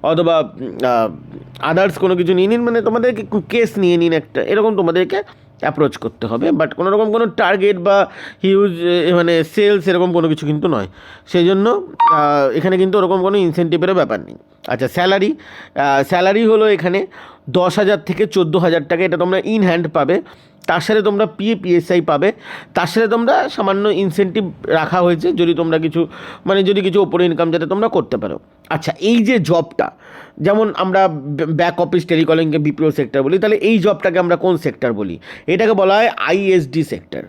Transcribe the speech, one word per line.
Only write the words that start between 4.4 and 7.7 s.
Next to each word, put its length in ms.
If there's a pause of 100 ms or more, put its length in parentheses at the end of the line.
এরকম 340
তোমাদেরকে 460 (380)
অ্যাপ্রোচ 360
করতে 300
হবে। 240
But 240
কোনো 160
রকম 220
কোনো 140
টার্গেট 500